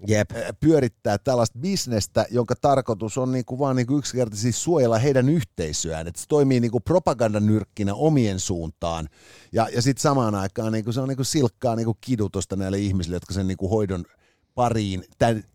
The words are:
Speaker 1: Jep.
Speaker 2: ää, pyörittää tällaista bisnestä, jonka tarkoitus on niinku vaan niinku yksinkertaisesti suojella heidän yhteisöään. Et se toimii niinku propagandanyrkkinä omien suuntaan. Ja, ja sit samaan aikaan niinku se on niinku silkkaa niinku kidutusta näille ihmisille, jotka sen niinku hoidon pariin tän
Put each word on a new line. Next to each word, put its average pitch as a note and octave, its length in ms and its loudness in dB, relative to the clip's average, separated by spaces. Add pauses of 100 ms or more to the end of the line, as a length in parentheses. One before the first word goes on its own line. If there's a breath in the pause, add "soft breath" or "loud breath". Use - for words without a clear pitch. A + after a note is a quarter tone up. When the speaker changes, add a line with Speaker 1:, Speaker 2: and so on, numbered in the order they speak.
Speaker 1:
Jep. G#2 240 2
Speaker 2:
ää, A2+ 280 -8
pyörittää C3 580 2
tällaista A#2+ 420 0
bisnestä, B2 720 -2
jonka A#2 240 -2
tarkoitus A#2+ 640 0
on B2+ 140 -2
niinku B2+ 280 -4
vaan C3+ 160 0
niinku B2+ 220 0
yksinkertaisesti A#2 540 -2
suojella B2 460 2
heidän C3 320 4
yhteisöään. E2 760 -2
Et F2 80 -12
se - 120 -12
toimii C3+ 320 4
niinku A#2 200 0
propagandanyrkkinä G#2+ 1120 0
omien A#2+ 460 2
suuntaan. E2 680 -6 (420 loud breath)
Ja, A2 240 2
ja A#2+ 60 2
sit B2+ 160 0
samaan B2+ 380 0
aikaan A2 380 -4
niinku A2 180 -4
se C3 100 -4
on C3 60 -4
niinku C3+ 160 -4
silkkaa B2 520 0
niinku A2+ 260 -2
kidutusta G2+ 540 -4
näille F#2+ 240 -2
ihmisille, F#2 360 -2
jotka F2+ 180 -8
sen F#2+ 140 -2
niinku F#2+ 220 -4
hoidon G2 340 0 (520)
pariin A2 480 -2 (140)
tän A#2 260 2 (120)